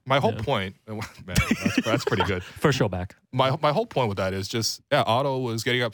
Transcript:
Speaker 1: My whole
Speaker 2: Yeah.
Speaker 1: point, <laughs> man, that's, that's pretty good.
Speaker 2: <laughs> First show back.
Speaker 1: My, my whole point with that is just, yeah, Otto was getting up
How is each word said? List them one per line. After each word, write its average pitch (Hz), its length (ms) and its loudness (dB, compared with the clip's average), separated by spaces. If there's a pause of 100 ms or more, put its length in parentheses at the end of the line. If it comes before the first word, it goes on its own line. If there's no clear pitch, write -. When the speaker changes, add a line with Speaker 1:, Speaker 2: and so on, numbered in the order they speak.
Speaker 1:
My 135 140 2
whole 214 140 2
Speaker 2:
Yeah. 113 80 -6
Speaker 1:
point, 104 400 -2
<laughs> - 60 -20
man, 107 140 -8 (240)
that's, - 580 0
that's 117 220 0
pretty 98 200 0
good. 90 180 -2
Speaker 2:
<laughs> - 220 -18
First 139 120 4
show 117 120 2
back. 90 260 -6 (160)
Speaker 1:
My, 131 300 2
my 147 100 4
whole 214 140 2
point 127 240 0
with 98 80 -4
that 95 160 0
is 98 140 -4
just, - 340 -4 (100)
yeah, 143 120 4
Otto 131 360 2
was 113 240 -2
getting 123 180 2
up 117 120 -2